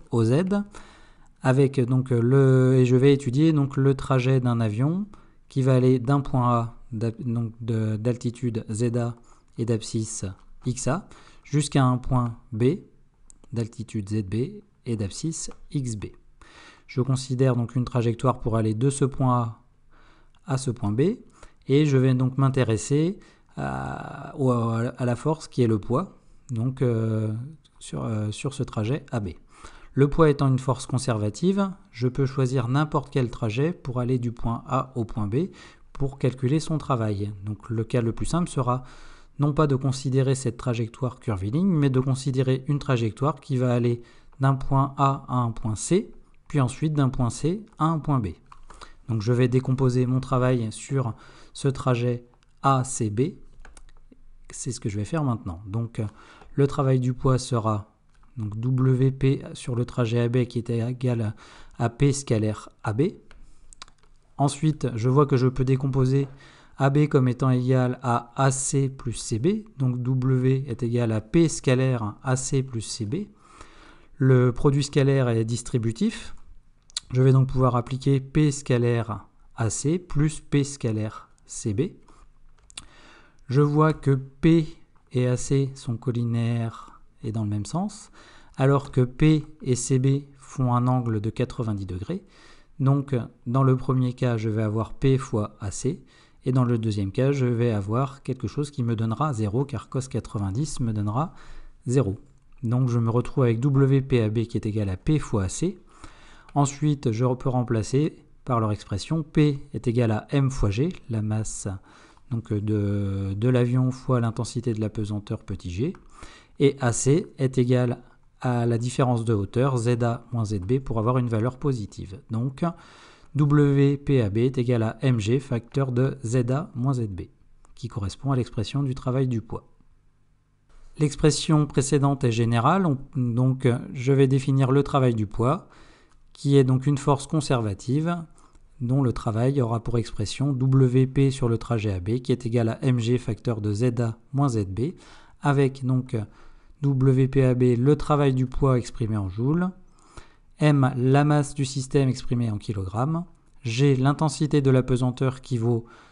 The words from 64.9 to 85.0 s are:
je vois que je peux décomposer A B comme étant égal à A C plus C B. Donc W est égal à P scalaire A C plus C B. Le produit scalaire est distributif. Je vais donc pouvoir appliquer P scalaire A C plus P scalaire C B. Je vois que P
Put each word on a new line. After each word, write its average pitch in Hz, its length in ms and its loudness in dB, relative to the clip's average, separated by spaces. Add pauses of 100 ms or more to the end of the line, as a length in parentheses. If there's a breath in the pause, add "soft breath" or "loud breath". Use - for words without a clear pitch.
je 113 120 0
vois 139 180 6
que 139 100 2
je 127 100 4
peux 131 180 0
décomposer 135 640 0 (520 loud breath)
A 139 120 4
B 147 160 4
comme 135 220 4
étant 131 220 0
égal 127 520 2
à 120 320 -2
A 135 160 2
C 135 380 -2
plus 131 240 -8
C - 260 -4
B. 202 300 0 (100)
Donc 123 240 -2
W 131 640 0
est 117 160 -6
égal 117 300 0
à 110 80 0
P 165 280 2
scalaire 127 760 0
A 127 100 0
C 131 300 -2
plus 120 160 -8
C - 260 -8
B. 175 200 -6 (920 loud breath)
Le 127 340 6
produit 139 320 2
scalaire 135 460 2
est 113 140 2
distributif. 117 920 -4 (760)
Je 127 100 4
vais 131 100 6
donc 131 160 6
pouvoir 127 260 2
appliquer 131 460 0
P 147 320 2
scalaire 117 760 0 (300)
A 113 120 0
C 156 300 -2
plus 151 420 0
P 143 220 0
scalaire 110 640 -6 (160)
C - 300 -6
B. 104 60 -2 (1700 loud breath)
Je 127 120 2
vois 151 320 4
que 139 200 0
P 156 640 2 (340)